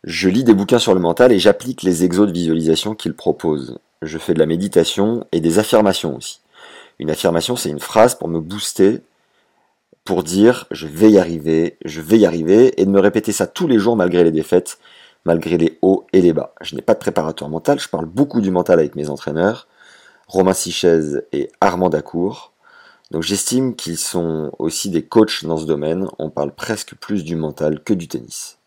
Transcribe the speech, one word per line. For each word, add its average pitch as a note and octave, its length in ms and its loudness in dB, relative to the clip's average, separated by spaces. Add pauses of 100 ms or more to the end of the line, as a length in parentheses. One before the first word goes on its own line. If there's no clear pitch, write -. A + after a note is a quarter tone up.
Je E2+ 240 -2
lis A#2+ 160 0
des A2+ 100 8
bouquins G2+ 240 2
sur G#2+ 160 2
le F#2 60 2
mental G2+ 320 4
et F#2+ 80 4
j'applique G#2+ 420 0
les F2+ 220 0
exos F#2 240 2
de F2 40 -4
visualisation E2 600 -2
qu'ils D#2+ 200 -8
proposent. D2+ 680 -4 (220)
Je D#2 160 -10
fais E2+ 160 -4
de D#2+ 40 0
la D#2 80 4
méditation F#2 840 0
et E2+ 80 0
des E2 180 2
affirmations G#2 560 2
aussi. - 260 -14 (600)
Une D2+ 100 -4
affirmation, E2+ 460 -2
c'est E2+ 140 -6
une D2 100 -8
phrase A#2+ 340 4
pour - 140 -8
me E2 100 -4
booster, G2 600 -2 (1040)
pour E2+ 180 -2
dire, « G2+ 480 2
Je D#2 160 -10
vais E2+ 240 6
y G2+ 80 8
arriver, E2 680 0
je D#2 160 -10
vais F2+ 180 2
y G2+ 80 6
arriver », F2 540 4
et F#2+ 60 4
de G2 60 0
me G2 80 4
répéter G#2 320 0
ça F#2 160 -2
tous - 180 -4
les A#2 140 4
jours A2+ 160 0
malgré F2 260 2
les E2+ 80 6
défaites, D#2+ 480 -2 (460)
malgré E2+ 340 0
les D#2+ 240 -2
hauts F#2 300 2
et F#2+ 80 6
les F2 120 4
bas. - 280 -6
Je - 160 -14
n'ai - 60 -10
pas - 120 2
de - 60 -4
préparateur D#2 480 -4
mental, E2+ 320 -2
je - 80 -10
parle E2 180 -6
beaucoup A#2 340 -2
du F#2+ 120 -2
mental F2+ 260 4
avec D2+ 160 0
mes D2 160 -8
entraîneurs, E2+ 560 -4 (600)
Romain F#2+ 240 2
Sichez E2 680 0 (100)
et C#2+ 180 -6 (100)
Armand F#2 280 2
Dacour. E2+ 640 -4 (580)
Donc E2 140 -6
j'estime B2 500 -2
qu'ils E2 240 -10
sont D#2+ 600 -6
aussi E2+ 300 -6
des D#2+ 120 -2
coachs - 420 2
dans D#2+ 120 -4
ce D#2 80 -6
domaine, D#2 420 -4 (140)
on D#2 100 -8
parle D2 240 -6
presque - 400 -10
plus G2 300 -6
du E2 100 -8
mental D#2 480 -4
que G#2 120 -2
du E2+ 120 -6
tennis. - 600 -14